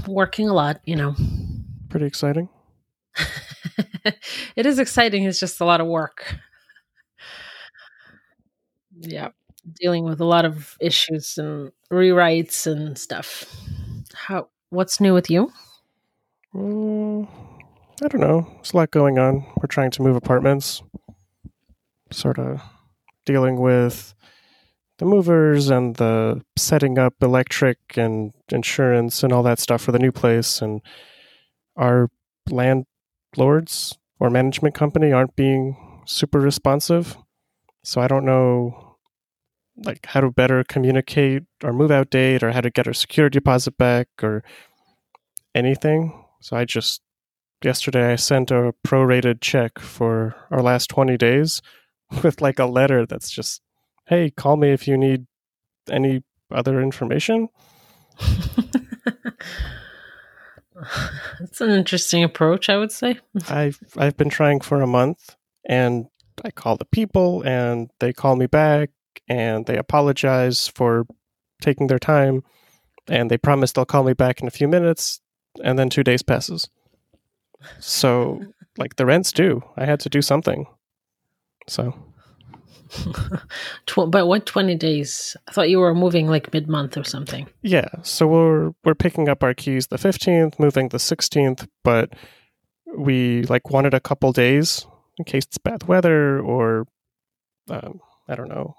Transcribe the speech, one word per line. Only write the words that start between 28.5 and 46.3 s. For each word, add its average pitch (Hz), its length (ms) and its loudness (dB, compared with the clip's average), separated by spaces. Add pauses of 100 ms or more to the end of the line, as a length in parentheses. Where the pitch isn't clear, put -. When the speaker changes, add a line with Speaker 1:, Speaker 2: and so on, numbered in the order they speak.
Speaker 2:
insurance 120 720 0
and 127 100 2
all 123 120 4
that 120 160 2
stuff 117 200 0
for 127 120 -2
the 120 80 4
new 127 120 2
place. 117 480 0
And 107 220 -6 (960)
our 123 340 2 (400)
landlords 131 1500 -2 (240)
or 123 100 2
management 131 440 0
company 151 360 2
aren't 127 240 2
being 135 720 -2
super - 320 -2
responsive. 143 800 0 (640)
So - 180 -4
I 123 60 2
don't 135 200 2
know, 123 720 0 (800)
like, - 300 -10
how 139 140 -2
to 131 100 2
better 127 320 2
communicate 135 800 0 (220)
our 120 80 -2
move 147 180 2
out 135 200 2
date 131 340 2
or 117 80 0
how 123 80 0
to 120 100 0
get 123 160 0
our 117 60 -4
security 143 460 2
deposit 131 400 0
back 123 280 2 (160)
or 107 220 -2 (1120)
anything. 151 560 0 (280)